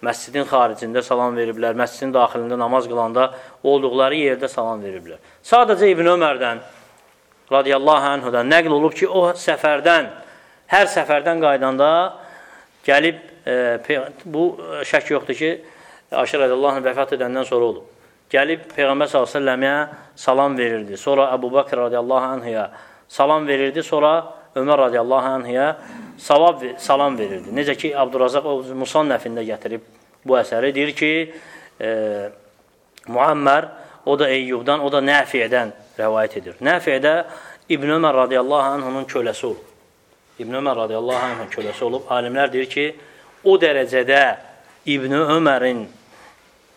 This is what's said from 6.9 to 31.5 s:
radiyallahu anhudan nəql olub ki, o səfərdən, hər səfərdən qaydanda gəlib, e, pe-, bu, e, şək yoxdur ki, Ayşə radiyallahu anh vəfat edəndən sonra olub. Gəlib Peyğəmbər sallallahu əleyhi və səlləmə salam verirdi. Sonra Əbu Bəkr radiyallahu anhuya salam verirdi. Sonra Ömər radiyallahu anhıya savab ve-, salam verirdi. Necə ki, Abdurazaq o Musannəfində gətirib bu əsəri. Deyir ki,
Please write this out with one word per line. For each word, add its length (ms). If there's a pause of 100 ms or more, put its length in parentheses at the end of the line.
radiyallahu 640
anhudan 360
nəql 240
olub 200
ki, 140
o 260
səfərdən, 760 (600)
hər 220
səfərdən 500
qaydanda 480 (960)
gəlib, 360 (240)
e, 100 (300)
pe-, 160 (220)
bu, 200 (360)
e, 80
şək 280
yoxdur 240
ki, 140 (560)
Ayşə 320
radiyallahu 380
anh 40
vəfat 300
edəndən 320
sonra 240
olub. 160 (440)
Gəlib 340 (100)
Peyğəmbər 360
sallallahu 200
əleyhi 80
və 0
səlləmə 360 (440)
salam 400
verirdi. 400
Sonra 360
Əbu 200
Bəkr 320
radiyallahu 480
anhuya 300 (440)
salam 380
verirdi. 360
Sonra 300 (440)
Ömər 220
radiyallahu 480
anhıya 520 (400)
savab 440
ve-, 160
salam 400
verirdi. 360
Necə 240
ki, 180
Abdurazaq 500
o 100 (260)
Musannəfində 640
gətirib 380 (420)
bu 140
əsəri. 340
Deyir 220
ki, 160 (680)